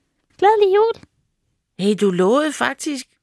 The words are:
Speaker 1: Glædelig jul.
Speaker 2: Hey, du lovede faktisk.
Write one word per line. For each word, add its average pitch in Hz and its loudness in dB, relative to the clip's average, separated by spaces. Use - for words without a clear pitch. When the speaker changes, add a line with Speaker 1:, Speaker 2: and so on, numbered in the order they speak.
Speaker 1:
Glædelig 403 2
jul. 440 0
Speaker 2:
Hey, 202 0
du 202 2
lovede 240 0
faktisk. 262 -8